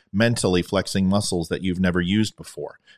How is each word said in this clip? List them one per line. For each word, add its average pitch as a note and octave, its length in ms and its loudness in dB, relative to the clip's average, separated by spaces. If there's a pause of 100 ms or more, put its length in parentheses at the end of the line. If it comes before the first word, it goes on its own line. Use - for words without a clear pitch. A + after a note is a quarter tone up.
(120)
mentally G#2 500 2
flexing F#2+ 460 0
muscles F#2+ 400 0
that F2+ 160 -6
you've F#2 160 -2
never F2+ 220 2
used G#2 340 0
before. - 440 -14 (180)